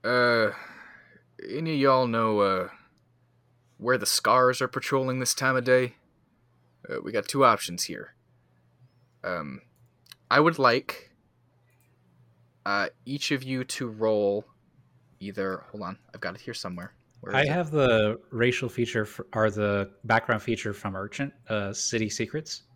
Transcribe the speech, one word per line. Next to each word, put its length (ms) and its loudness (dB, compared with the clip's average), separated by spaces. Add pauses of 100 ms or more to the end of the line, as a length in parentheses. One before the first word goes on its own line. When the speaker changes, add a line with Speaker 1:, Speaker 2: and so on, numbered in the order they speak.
Speaker 1:
Uh, 480 4 (960)
any 240 -4
of 60 0
y'all 280 6
know, 340 2
uh, 280 0 (1080)
where 180 0
the 80 -4
Scars 560 4
are 60 0
patrolling 520 -2
this 140 -2
time 220 0
of 80 0
day, 320 4 (960)
uh, 140 -6
we 80 -8
got 160 -2
two 160 0
options 420 2
here. 280 -12 (1080)
Um, 380 -8 (680)
I 100 6
would 200 2
like, 520 0 (1500)
uh, 220 0 (180)
each 260 -4
of 120 -2
you 200 -4
to 240 -6
roll 580 2 (760)
either, 520 -6
hold 120 -12
on, 140 -10 (160)
I've 80 -16
got 140 -8
it 60 -20
here 120 -12
somewhere. 400 -10 (280)
Where 140 -6
Speaker 2:
I 80 6
Speaker 1:
is 60 0
it? 20 0
Speaker 2:
have 200 0
the 480 4 (120)
racial 380 0
feature 340 -2
f-, 160 -10 (140)
or 160 4
the 400 0 (160)
background 360 2
feature 320 -4
from 220 -8
Urchin, 360 -8 (180)
uh, 240 -2
City 360 -2
Secrets. 540 -8 (120)